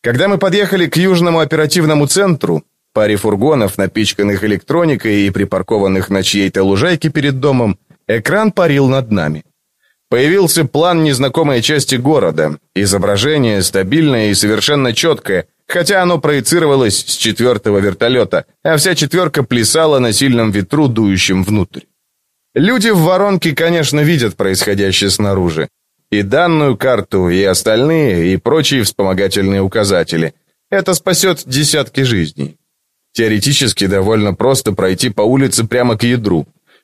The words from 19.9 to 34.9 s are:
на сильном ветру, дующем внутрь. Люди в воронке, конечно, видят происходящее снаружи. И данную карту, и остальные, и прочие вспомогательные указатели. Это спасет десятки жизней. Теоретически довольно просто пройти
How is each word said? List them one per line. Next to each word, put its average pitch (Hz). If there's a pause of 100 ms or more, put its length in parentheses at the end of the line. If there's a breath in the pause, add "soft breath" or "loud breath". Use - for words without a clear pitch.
на 120
сильном 117
ветру, 135
дующем 98
внутрь. 101 (720)
Люди 214
в 202
воронке, 185
конечно, 160
видят 147
происходящее 98
снаружи. 90 (420)
И 104
данную 147
карту, 101
и 92
остальные, 110
и 92
прочие 135
вспомогательные 98
указатели. 92 (340)
Это 190
спасет 185
десятки 139
жизней. 80 (560)
Теоретически 110
довольно 101
просто 127
пройти 95